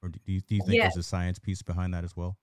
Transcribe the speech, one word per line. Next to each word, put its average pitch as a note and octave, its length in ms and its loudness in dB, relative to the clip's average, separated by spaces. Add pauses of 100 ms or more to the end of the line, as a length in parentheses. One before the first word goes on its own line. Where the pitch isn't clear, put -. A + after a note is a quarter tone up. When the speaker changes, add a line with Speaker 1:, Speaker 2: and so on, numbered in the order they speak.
Speaker 1:
Or F#2 60 -6
do E2+ 180 -8
you, F#2+ 140 0
do G2+ 160 -2
you F#2+ 60 4
think F#3+ 140 4
Speaker 2:
Yes. A3 180 6
Speaker 1:
there's E2+ 120 -2
a - 40 -10
science F2+ 280 0
piece F#2+ 240 -4
behind F2+ 320 -2
that F2 120 -4
as F2 100 -8
well? F2+ 280 -6